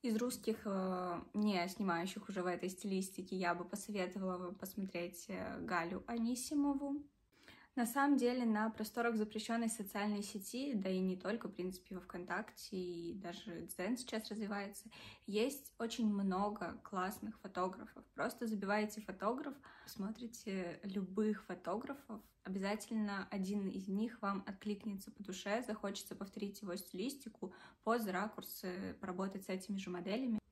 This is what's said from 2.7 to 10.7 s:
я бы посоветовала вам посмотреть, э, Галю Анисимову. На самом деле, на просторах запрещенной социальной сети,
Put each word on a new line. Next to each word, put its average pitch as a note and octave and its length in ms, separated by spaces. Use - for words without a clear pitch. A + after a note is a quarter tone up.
я F3+ 180
бы F3 120
посоветовала F#3+ 760
вам F3+ 160
посмотреть, F#3+ 720
э, - 340
Галю E3+ 460
Анисимову. C#4 960
На A#3 80
самом C#4 300
деле, A#3+ 280
на A3 260
просторах A#3 460
запрещенной A3 520
социальной G3+ 540
сети, A#3+ 520